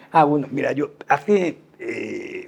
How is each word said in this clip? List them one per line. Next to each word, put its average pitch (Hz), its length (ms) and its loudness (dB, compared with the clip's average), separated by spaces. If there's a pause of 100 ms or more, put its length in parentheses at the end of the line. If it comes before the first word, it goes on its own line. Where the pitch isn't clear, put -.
(120)
Ah, 160 140 6
bueno, 147 260 2
mira, 127 220 -2
yo 147 180 -4 (160)
hace, 202 500 2 (220)
eh, 101 680 -10